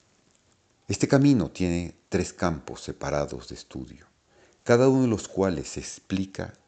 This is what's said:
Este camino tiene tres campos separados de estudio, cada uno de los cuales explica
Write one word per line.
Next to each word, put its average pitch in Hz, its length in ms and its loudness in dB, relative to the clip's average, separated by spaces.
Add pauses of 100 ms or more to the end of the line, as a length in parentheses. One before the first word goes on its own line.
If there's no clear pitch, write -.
(880)
Este - 200 -2
camino 135 420 4
tiene 87 460 -2 (140)
tres - 240 -2
campos 82 480 -4
separados 71 640 -6
de 60 60 -16
estudio, - 500 -14 (580)
cada 127 280 6
uno 131 140 4
de 123 40 2
los 107 180 -2
cuales 90 520 -2
explica 92 760 -6 (160)